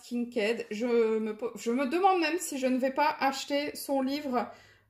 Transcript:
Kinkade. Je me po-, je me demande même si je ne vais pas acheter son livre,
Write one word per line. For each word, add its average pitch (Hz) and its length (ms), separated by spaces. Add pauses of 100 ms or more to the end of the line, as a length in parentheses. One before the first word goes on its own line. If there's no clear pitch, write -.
Kinkade. 240 640
Je 220 480
me 214 180
po-, - 200
je 233 160
me 269 140
demande 370 340
même 320 180
si 285 200
je 262 80
ne 254 120
vais 262 140
pas 302 260
acheter 285 560
son 269 280
livre, 262 440 (440)